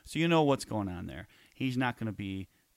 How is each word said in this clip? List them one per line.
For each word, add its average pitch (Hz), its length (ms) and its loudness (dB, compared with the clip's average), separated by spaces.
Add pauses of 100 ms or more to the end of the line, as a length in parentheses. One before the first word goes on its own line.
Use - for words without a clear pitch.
so - 160 -6
you 165 80 4
know 165 160 6
what's 139 220 4
going 104 220 -2
on 87 200 -8
there. - 200 -12 (260)
He's 127 240 -4
not 123 220 -2
gonna 113 120 -4
be 95 360 -6 (300)